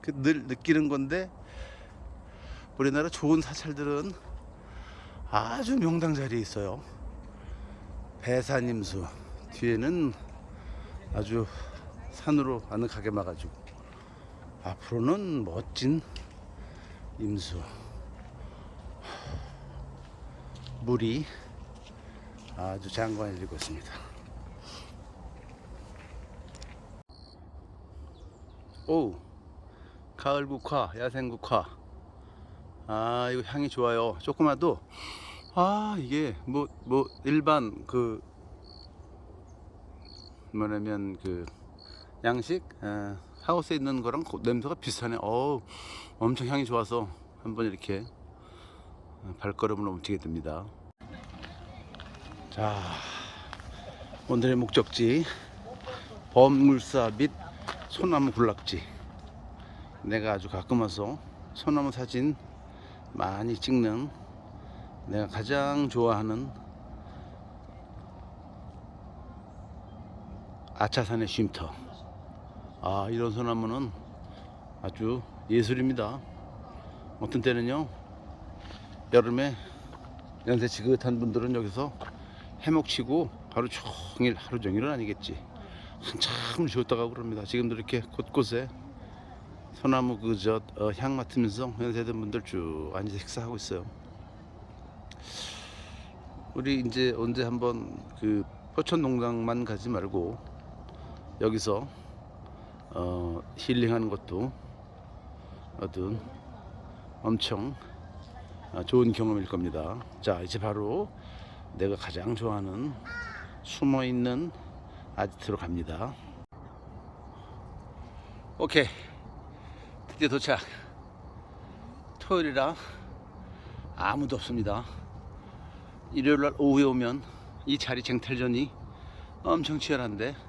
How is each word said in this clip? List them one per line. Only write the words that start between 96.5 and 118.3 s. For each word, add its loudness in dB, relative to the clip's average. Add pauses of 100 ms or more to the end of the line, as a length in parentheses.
우리 2
이제 4
언제 4
한번 2 (160)
그 4 (320)
포천농장만 4
가지 -2
말고 0 (1040)
여기서, 2 (920)
어, 0 (160)
힐링하는 4
것도 -2 (1300)
어떤 -2 (1040)
엄청, 2 (1000)
아, -2
좋은 8
경험일 2
겁니다. 0 (160)
자, 2
이제 -2
바로 0 (640)
내가 2
가장 -2
좋아하는 0 (680)
숨어있는 4 (640)
아지트로 0
갑니다. -2 (2500)